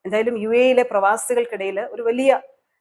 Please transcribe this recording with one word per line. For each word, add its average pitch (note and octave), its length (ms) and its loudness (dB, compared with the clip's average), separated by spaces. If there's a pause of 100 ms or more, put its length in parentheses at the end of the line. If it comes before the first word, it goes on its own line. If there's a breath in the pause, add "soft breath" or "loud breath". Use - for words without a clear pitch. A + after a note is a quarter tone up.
എന്തായാലും A3 340 -2
യു G#3+ 100 -4
എയിലെ B3 340 4
പ്രവാസികൾക്കിടയിൽ G3+ 960 -2
ഒരു A#3+ 220 -8
വലിയ B3+ 380 2 (420)